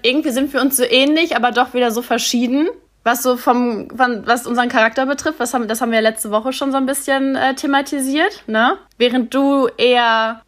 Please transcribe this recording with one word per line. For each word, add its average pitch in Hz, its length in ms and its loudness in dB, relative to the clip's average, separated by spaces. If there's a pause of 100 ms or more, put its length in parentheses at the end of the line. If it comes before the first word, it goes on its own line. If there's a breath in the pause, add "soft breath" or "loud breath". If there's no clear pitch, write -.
irgendwie 277 280 0
sind 269 220 -2
wir 254 80 0
uns 269 160 0
so 247 60 2
ähnlich, 302 520 2
aber 240 160 0
doch 247 240 0
wieder 247 160 2
so 226 100 -4
verschieden, 247 680 0 (360)
was 254 200 0
so 254 140 2
vom, 240 580 0
von, 247 320 -2
was 240 180 0
unseren 240 240 -2
Charakter 247 380 0
betrifft. 285 320 -4
Was 247 160 -4
haben, 233 120 -2
das 226 140 -4
haben 233 100 -2
wir 226 100 2
letzte 220 280 0
Woche 220 240 -2
schon 277 180 -4
so 269 60 0
ein 262 80 0
bisschen, 269 500 -2
äh, 262 200 0
thematisiert, 277 920 -2
ne? 233 300 2 (220)
Während 240 340 0
du 277 340 2 (100)
eher 233 720 2